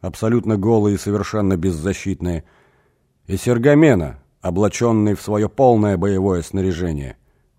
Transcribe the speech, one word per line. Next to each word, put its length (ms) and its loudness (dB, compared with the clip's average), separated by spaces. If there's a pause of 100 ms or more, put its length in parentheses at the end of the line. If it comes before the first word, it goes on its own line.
абсолютно 560 -2
голые 380 2
и 40 -2
совершенно 580 -2
беззащитные, 880 -4 (840)
и 100 -6
Сергамена, 840 2 (200)
облаченный 760 0
в 80 -10
свое 260 -2
полное 480 2
боевое 460 0
снаряжение. 720 -4 (420)